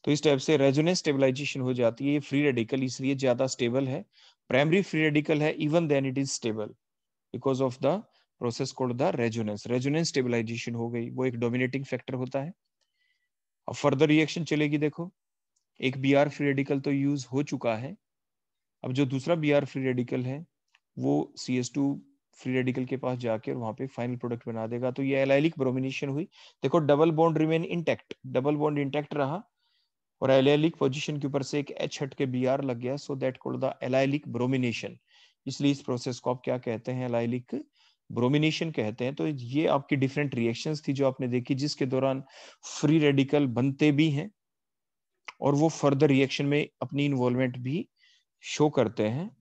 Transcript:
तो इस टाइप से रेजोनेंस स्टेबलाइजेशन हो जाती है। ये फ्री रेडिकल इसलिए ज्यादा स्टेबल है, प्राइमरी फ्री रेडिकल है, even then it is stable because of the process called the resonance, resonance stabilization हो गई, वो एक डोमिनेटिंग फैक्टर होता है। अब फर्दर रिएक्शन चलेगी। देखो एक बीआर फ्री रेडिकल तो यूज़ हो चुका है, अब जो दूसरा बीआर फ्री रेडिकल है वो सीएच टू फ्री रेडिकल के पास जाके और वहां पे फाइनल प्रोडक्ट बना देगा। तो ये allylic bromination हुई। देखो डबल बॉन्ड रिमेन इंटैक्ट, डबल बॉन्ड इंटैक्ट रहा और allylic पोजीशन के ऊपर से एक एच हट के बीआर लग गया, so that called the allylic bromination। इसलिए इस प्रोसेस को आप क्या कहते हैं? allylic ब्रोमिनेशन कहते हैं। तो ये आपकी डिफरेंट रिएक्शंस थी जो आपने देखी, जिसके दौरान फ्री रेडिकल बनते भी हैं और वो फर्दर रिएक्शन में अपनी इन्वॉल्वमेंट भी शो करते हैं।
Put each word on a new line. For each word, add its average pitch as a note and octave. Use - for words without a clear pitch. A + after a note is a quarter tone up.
तो -
इस D3
टाइप C#3+
से D#3
रेजोनेंस D3+
स्टेबलाइजेशन C3+
हो B2+
जाती A#2+
है। C#3+
ये D3
फ्री C#3
रेडिकल C3
इसलिए C3
ज्यादा C3
स्टेबल B2+
है, C#3+
प्राइमरी D#3
फ्री D#3+
रेडिकल D3+
है, D#3
even D#3
then C#3
it C3+
is C3+
stable A2
because C3+
of B2+
the C#3
process B2
called B2
the E3
resonance, A2+
resonance C#3
stabilization A#2
हो A#2
गई, A#2+
वो B2+
एक B2
डोमिनेटिंग B2+
फैक्टर C3
होता B2+
है। E3
अब -
फर्दर C#3+
रिएक्शन D#3
चलेगी। D3
देखो D3+
एक C3
बीआर C#3
फ्री C#3+
रेडिकल C#3
तो C#3+
यूज़ C#3
हो C#3
चुका B2+
है, C#3+
अब B2+
जो C#3+
दूसरा C3+
बीआर C#3+
फ्री C3+
रेडिकल B2+
है C#3
वो C#3
सीएच B2+
टू C#3
फ्री B2+
रेडिकल B2+
के B2+
पास B2+
जाके A#2
और C3+
वहां A2+
पे C3+
फाइनल A#2+
प्रोडक्ट A#2+
बना A2+
देगा। A#2+
तो C3+
ये C3+
allylic C#3+
bromination C3
हुई। D3
देखो C#3
डबल D3
बॉन्ड D#3+
रिमेन D#3+
इंटैक्ट, D#3
डबल C3
बॉन्ड D3
इंटैक्ट D3
रहा D3
और C3+
allylic D3
पोजीशन D3
के C#3+
ऊपर C3+
से D3
एक C#3+
एच -
हट C3+
के C#3
बीआर B2+
लग B2
गया, B2
so D3
that C3
called B2+
the C3
allylic C3+
bromination। A#2+
इसलिए C#3
इस C#3
प्रोसेस B2
को B2+
आप B2+
क्या B2+
कहते A#2
हैं? B2+
allylic A#2+
ब्रोमिनेशन D3+
कहते A#2+
हैं। C#3
तो D#3+
ये C#3
आपकी D3
डिफरेंट C3+
रिएक्शंस B2
थी C#3+
जो C3+
आपने C3
देखी, B2+
जिसके D3
दौरान C3+
फ्री D3+
रेडिकल C#3
बनते C#3
भी D#3
हैं D3+
और C#3+
वो D#3
फर्दर C#3+
रिएक्शन C3+
में C#3+
अपनी C#3+
इन्वॉल्वमेंट B2+
भी C3
शो -
करते A2+
हैं। D3+